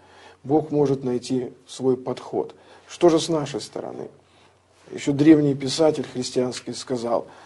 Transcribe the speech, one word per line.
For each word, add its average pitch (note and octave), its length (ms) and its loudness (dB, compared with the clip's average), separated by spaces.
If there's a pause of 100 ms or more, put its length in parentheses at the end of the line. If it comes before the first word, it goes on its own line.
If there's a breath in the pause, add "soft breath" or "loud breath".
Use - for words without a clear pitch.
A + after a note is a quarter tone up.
(440 soft breath)
Бог D3 260 0
может C#3 320 2
найти B2 500 -2 (140)
свой B2+ 300 0
подход. B2+ 580 -6 (320 soft breath)
Что - 220 2
же D#3+ 100 6
с D3+ 100 -4
нашей D3 320 -4
стороны? - 460 -12 (840 soft breath)
Ещё B2 200 -4
древний D3 440 6
писатель C#3 500 0
христианский B2 640 -4
сказал: A#2 540 -4 (200 loud breath)